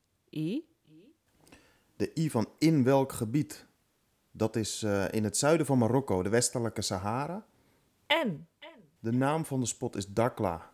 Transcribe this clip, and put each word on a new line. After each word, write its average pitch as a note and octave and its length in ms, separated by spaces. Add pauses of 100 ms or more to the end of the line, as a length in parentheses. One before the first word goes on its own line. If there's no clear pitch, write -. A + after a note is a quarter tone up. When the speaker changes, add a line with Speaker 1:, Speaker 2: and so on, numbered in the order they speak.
(300)
Speaker 1:
I. F3+ 380 (1300)
Speaker 2:
De - 180
I D#3 160
van A2 180 (100)
in D3+ 260
welk C3+ 280
gebied? B2 540 (640)
Dat - 260
is, - 260
eh, G2+ 300
in G#2+ 120
het G#2 120
zuiden D3+ 300
van C3+ 120
Marokko, A2 440
de F#2+ 60
westelijke A#2 540
Sahara. B2 640 (600)
Speaker 1:
En? A#3 420 (520)
Speaker 2:
De A2+ 120
naam C#3+ 320
van C3 160
de B2 60
spot - 300
is F#2+ 120
Dakla. G2+ 640